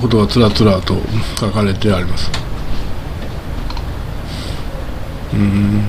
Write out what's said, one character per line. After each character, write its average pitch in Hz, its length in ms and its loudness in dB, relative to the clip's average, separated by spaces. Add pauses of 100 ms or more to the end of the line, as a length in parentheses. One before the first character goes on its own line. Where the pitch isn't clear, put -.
と 113 100 4
が 104 100 4
つ 123 120 2
ら 110 100 6
つ - 140 2
ら 98 160 6
と 95 160 0 (420)
書 107 140 0
か 107 120 2
れ 98 100 2
て 104 180 2
あ 92 80 2
り 90 60 0
ま 87 120 2
す。 - 140 2 (3000)
う 104 40 0
ん。 101 520 2